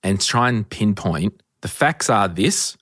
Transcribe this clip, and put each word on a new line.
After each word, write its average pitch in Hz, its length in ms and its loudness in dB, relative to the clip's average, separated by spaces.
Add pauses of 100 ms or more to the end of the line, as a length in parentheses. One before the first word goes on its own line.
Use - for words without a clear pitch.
and 98 160 0
try 120 300 2
and 113 180 -2
pinpoint, 98 720 -2 (220)
The - 60 -8
facts - 420 -2
are 104 180 2
this. 95 540 -2